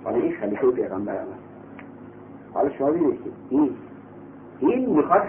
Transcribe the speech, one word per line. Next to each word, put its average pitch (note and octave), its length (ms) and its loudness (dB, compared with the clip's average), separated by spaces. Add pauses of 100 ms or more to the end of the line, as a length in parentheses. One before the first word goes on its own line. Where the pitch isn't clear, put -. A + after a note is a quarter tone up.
حالا G#2 140 0
این D#3 160 2
خلیفه G2+ 380 2
پیغمبرم F#2+ 440 -2
است. F#2+ 320 -10 (1040)
حالا B2+ 160 2
شما C#3 220 0
ببینید D#3 320 2
که - 60 -10 (200)
این، C#3 200 4 (920)
این B3 300 2
می‌خواد E3+ 400 6